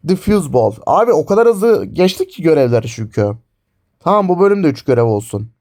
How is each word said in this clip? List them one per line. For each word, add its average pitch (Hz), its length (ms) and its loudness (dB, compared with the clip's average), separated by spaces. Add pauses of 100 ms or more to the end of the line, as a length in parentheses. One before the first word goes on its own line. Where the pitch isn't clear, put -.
Diffuse 185 460 -2
Ball. 110 200 2 (120)
Abi 214 280 2
o 156 120 0
kadar 226 220 2
hızlı 208 380 0
geçtik 185 460 -2
ki 165 120 -12
görevleri 123 440 2
çünkü. 107 460 -4 (680)
Tamam, 196 300 0
bu 180 100 0
bölüm 202 240 2
de 160 40 2
üç - 160 -2
görev 117 200 0
olsun. 107 580 -4